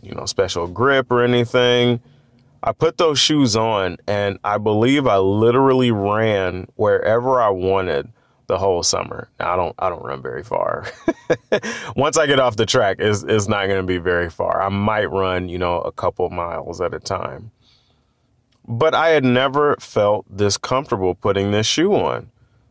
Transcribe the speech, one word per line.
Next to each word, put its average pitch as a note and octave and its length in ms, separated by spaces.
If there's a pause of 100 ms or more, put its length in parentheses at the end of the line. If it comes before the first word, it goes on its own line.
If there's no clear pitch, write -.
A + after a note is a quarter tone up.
you - 120
know, - 100
special F2 440
grip C3 420
or A#2+ 120
anything. B2 800 (600)
I A2+ 100
put D#3+ 240
those D#3 220
shoes C3+ 380
on G#2 500
and G2+ 380
I G#2 140
believe A#2 480
I G2+ 120
literally A#2+ 720
ran G2+ 880
wherever A2+ 640
I G#2+ 100
wanted F#2 600 (340)
the F#2 120
whole G2 260
summer. - 440 (120)
Now, F2 120
I F2+ 40
don't, F2 240
I F#2 80
don't F2 160
run C2+ 180
very C2 220
far. - 420 (560)
<laughs> - 540
Once D3 200
I D#3 100
get C#3+ 120
off A#2+ 180
the A2 100
track, G2+ 340
it's, G2+ 240
it's G2+ 240
not G2+ 180
gonna F#2+ 160
be F2+ 160
very F2 320
far. E2+ 320
I G2 60
might G#2 380
run, F2+ 420
you F2 100
know, F2 220
a - 120
couple F2 380
miles E2+ 500
at E2+ 140
a - 60
time. - 500 (1160)
But C3 280
I D#3 140
had D3+ 160
never C3+ 560
felt G#2 500
this G2+ 260
comfortable G#2+ 580
putting G2 360
this G#2+ 160
shoe F#3+ 280
on. D2 360 (400)